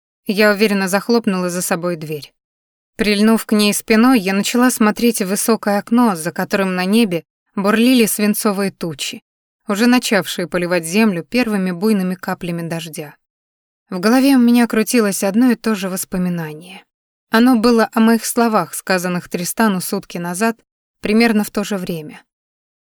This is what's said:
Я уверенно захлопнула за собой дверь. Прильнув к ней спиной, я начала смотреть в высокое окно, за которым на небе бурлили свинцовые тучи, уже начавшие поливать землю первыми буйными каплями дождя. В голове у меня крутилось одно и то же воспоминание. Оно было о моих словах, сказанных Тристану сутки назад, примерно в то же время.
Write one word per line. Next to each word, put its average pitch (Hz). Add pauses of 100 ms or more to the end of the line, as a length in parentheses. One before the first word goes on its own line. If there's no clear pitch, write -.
(260)
Я 208
уверенно 202
захлопнула 196
за 175
собой 175
дверь. 156 (640)
Прильнув 214
к -
ней 208
спиной, 226
я 190
начала 240
смотреть 220
в 190
высокое 202
окно, 233
за 160
которым 190
на 180
небе 190 (320)
бурлили 220
свинцовые 202
тучи, - (460)
уже 214
начавшие 214
поливать 175
землю 185
первыми 214
буйными 185
каплями 170
дождя. 160 (760)
В 185
голове 262
у 247
меня 240
крутилось 220
одно 226
и 220
то 220
же 190
воспоминание. 180 (460)
Оно 240
было 226
о 226
моих 226
словах, 220
сказанных 180
Тристану 185
сутки -
назад, 180 (420)
примерно 214
в -
то 208
же 202
время. 175 (600)